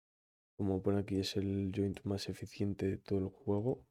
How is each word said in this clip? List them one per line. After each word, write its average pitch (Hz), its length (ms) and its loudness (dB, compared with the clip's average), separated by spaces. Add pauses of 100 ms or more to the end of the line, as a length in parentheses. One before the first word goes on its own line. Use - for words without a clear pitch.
(560)
Como 95 260 2
pone 101 180 4
aquí, 95 180 0
es 95 180 0
el 98 380 0
joint 98 300 0
más 98 240 -2
eficiente 98 600 -2
de 101 80 -2
todo - 240 -2
el 95 80 0
juego. 104 640 -2